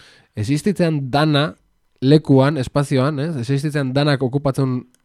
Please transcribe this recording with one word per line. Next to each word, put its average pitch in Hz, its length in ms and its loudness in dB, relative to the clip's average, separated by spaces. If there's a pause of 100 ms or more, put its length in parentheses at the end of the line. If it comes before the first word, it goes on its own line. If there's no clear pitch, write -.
(320)
Existitzean 151 800 -2
dana, 147 340 2 (560)
lekuan, 143 560 4
espazioan, 139 640 -2
ez? 160 180 -6
Existitzean 139 560 -2
danak 143 300 2
okupatzen 131 560 -2 (260)